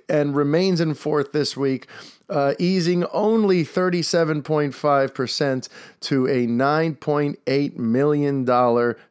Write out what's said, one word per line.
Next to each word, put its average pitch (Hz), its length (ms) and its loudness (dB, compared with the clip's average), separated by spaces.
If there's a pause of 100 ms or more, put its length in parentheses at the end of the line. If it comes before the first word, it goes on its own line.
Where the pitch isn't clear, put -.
and 147 260 0
remains 160 460 2
in 160 120 0
fourth 147 380 -2
this 147 240 -2
week, 135 320 -4 (420)
uh, 143 300 0
easing 175 540 0
only 208 500 2
thirty-seven 170 800 0
point 147 320 -2
five 139 380 0
percent 131 560 -2 (320)
to 131 260 0
a 123 180 2
nine 143 500 0
point 147 520 -2
eight 139 300 0
million 139 680 0
dollar 120 540 2 (140)